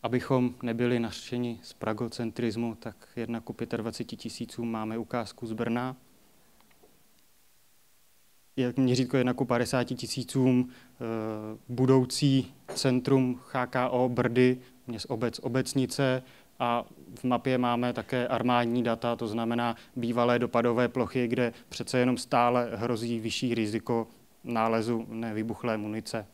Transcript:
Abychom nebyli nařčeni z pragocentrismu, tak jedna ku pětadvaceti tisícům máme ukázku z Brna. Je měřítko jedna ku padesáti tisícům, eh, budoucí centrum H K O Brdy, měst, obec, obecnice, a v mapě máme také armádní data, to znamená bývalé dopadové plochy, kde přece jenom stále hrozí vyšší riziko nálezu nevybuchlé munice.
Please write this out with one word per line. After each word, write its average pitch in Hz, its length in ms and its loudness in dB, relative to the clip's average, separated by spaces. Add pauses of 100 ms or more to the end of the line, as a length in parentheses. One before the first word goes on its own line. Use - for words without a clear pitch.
Abychom 123 600 2
nebyli 120 380 0
nařčeni 117 640 -6
z - 100 -20
pragocentrismu, 113 1000 -4
tak - 420 -14
jedna 117 240 -6
ku - 120 -12
pětadvaceti 113 640 -6
tisícům 117 540 -8
máme 110 280 -4
ukázku 117 480 -6
z 110 60 -6
Brna. 120 440 -2 (2500)
Je 123 200 0
měřítko 131 400 2
jedna 123 180 2
ku 135 100 -2
padesáti 123 500 0
tisícům, 127 760 2
eh, - 240 -20 (720)
budoucí 131 880 4 (200)
centrum 127 720 2
H 127 200 -2
K 123 220 0
O 127 200 2
Brdy, 123 520 4 (260)
měst, 113 220 -8
obec, 117 300 -4
obecnice, 127 840 0 (380)
a 120 240 0 (300)
v - 100 -12
mapě 127 340 2
máme 123 340 2
také 120 360 -2
armádní 120 540 2
data, 120 340 0
to 117 120 -4
znamená 117 480 -2 (200)
bývalé 120 420 2
dopadové 120 500 2
plochy, 123 400 0
kde 120 240 0 (160)
přece - 300 -2
jenom 123 200 4
stále 120 560 2
hrozí 117 460 -2
vyšší 117 340 -2
riziko 113 520 0 (380)
nálezu 113 640 0
nevybuchlé 113 680 -4
munice. 107 580 -6